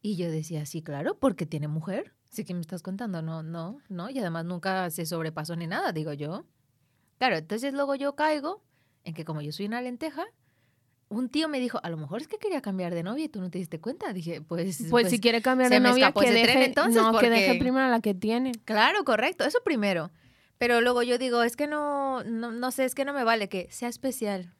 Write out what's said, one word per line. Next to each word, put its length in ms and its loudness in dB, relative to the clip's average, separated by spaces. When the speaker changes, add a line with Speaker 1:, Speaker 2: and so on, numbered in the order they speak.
Speaker 1:
Y 140 -2
yo 160 -2
decía, 340 -4
"Sí, 160 -8
claro, 380 -6
porque 260 0
tiene 220 -4
mujer. 460 -6
Así 140 -10
que 80 -10
me 80 -6
estás 200 -10
contando, 400 -8
no, 220 -8
no, 360 -10
no". 200 -8
Y 100 -6
además 260 -4
nunca 440 -4
se 160 -6
sobrepasó 500 -6
ni 120 -6
nada, 240 -4
digo 220 -4
yo. 320 -8
Claro, 180 2
entonces 360 -4
luego 220 0
yo 200 -2
caigo 480 -2
en 100 -10
que 120 -10
como 160 -6
yo 100 -6
soy 140 -6
una 160 -6
lenteja, 440 -6
un 200 -4
tío 180 0
me 120 -2
dijo, 240 -2
"A 60 -6
lo 80 -4
mejor 240 -6
es 60 -12
que 100 -10
quería 240 -4
cambiar 340 -4
de 80 -2
novia 220 -4
y 40 -6
tú 100 -10
no 120 -6
te 80 -6
diste 200 -8
cuenta". 340 -6
Dije, 280 -6
Pues, 360 -4
Speaker 2:
Pues, 120 -6
Speaker 1:
pues, 200 4
Speaker 2:
si 120 2
quiere 200 4
cambiar 280 4
Speaker 1:
se 60 8
Speaker 2:
de 60 8
Speaker 1:
me 80 8
Speaker 2:
novia, 180 8
Speaker 1:
escapó 140 4
Speaker 2:
que 80 6
Speaker 1:
ese 120 6
tren 160 6
Speaker 2:
deje, 80 6
Speaker 1:
entonces, 380 4
Speaker 2:
no, 160 6
que 100 8
deje 220 6
Speaker 1:
porque 80 2
Speaker 2:
primero 260 2
a 40 2
la 120 2
que 140 0
tiene. 360 0
Speaker 1:
Claro, 400 4
correcto, 400 2
eso 180 2
primero. 480 0
Pero 240 4
luego 220 4
yo 140 2
digo, 260 2
"Es 120 0
que 120 -2
no, 560 -2
no, 280 -6
no 200 -4
sé, 140 0
es 100 -4
que 100 -2
no 80 -4
me 100 -2
vale 240 2
que 220 -6
sea 200 -8
especial 720 -6